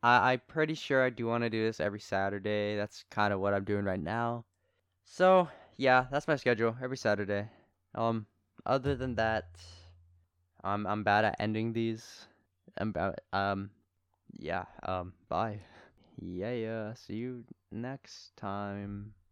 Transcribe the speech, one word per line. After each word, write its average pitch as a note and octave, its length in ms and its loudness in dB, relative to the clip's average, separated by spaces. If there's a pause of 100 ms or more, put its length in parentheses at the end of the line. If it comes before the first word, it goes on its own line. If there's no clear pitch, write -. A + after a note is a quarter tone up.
I, A#2+ 300 6
I'm B2+ 160 0
pretty D#3 260 0
sure C3+ 300 2
I B2+ 60 2
do A#2 160 -4
wanna A#2 240 0
do A2 140 0
this A2 140 0
every G#2 220 0
Saturday. G2+ 760 -2
That's - 340 -6
kinda G2+ 280 2
what G2+ 160 2
I'm G2 100 0
doing G2+ 200 0
right F#2+ 180 0
now. A#2 420 -4 (600)
So, F#3 440 6 (280)
yeah, B2+ 340 6
that's C#3+ 160 -2
my D3+ 100 4
schedule, A#2 460 2
every B2+ 140 -6
Saturday. G#2 520 0 (460)
Um, A2+ 320 0 (400)
other C3+ 280 0
than B2+ 220 -4
that, A2 300 0 (1160)
I'm, G2+ 220 -2
I'm G#2 180 -2
bad G#2 200 6
at G#2+ 140 0
ending A2 340 -2
these. A2+ 540 -6 (520)
I'm G#2+ 140 -2
ba-, F2+ 240 -2 (160)
um, G2 380 -2 (680)
yeah, F2 260 -4 (200)
um, F2+ 280 -4 (160)
bye. G#2 320 -2 (600)
Yeah, F2+ 320 -6
yeah, A2+ 420 -6
see - 200 -12
you A#2+ 300 -6 (260)
next - 680 -12
time. G2+ 760 -6 (200)